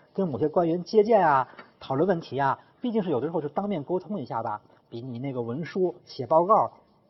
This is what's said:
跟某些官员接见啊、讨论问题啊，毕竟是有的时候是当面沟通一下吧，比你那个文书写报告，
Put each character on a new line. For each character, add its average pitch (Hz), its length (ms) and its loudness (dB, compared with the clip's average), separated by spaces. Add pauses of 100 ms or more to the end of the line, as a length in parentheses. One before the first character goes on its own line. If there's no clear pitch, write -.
(120)
跟 190 160 -2
某 135 120 -4
些 151 100 0
官 170 180 2
员 175 160 -2
接 214 200 4
见 208 200 4
啊、 139 240 4 (320)
讨 - 140 -6
论 151 140 2
问 180 120 0
题 131 200 -8
啊， 135 180 2 (240)
毕 247 100 -4
竟 214 120 0
是 175 80 -2
有 120 100 0
的 143 60 -4
时 165 40 -4
候 170 80 -2
是 147 80 -6
当 196 220 -6
面 170 140 -4
沟 175 160 -4
通 190 200 -8
一 123 60 -8
下 117 160 -6
吧， 107 180 -6 (300)
比 117 100 -12
你 120 200 -10
那 135 120 -6
个 127 120 -6
文 120 200 -6
书 180 300 -2 (120)
写 - 200 -10
报 160 180 6
告， 180 280 4 (380)